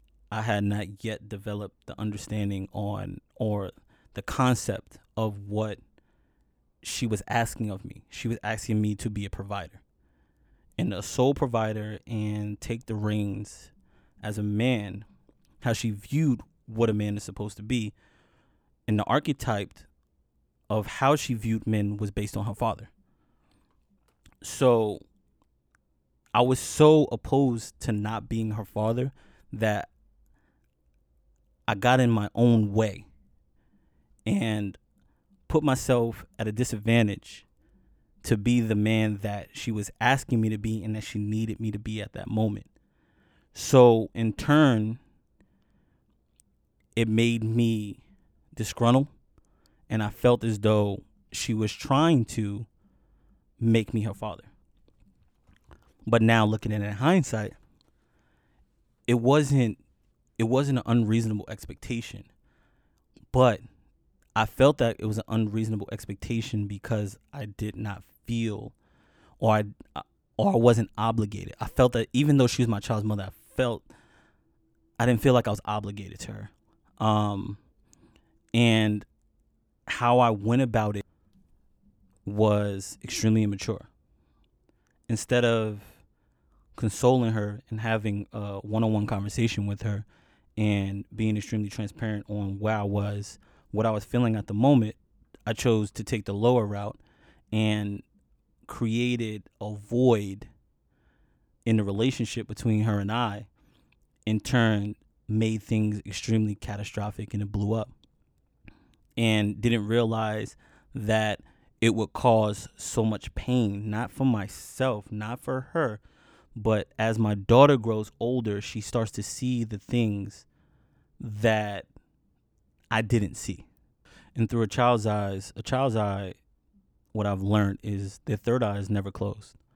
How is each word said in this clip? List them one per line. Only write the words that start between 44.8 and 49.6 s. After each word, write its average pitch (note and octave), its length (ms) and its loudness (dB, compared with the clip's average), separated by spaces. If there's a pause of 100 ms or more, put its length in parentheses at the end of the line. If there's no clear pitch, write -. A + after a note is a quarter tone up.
it A2+ 100 2
made A2+ 380 4
me A2+ 560 0 (560)
disgruntled, B2 500 2 (840)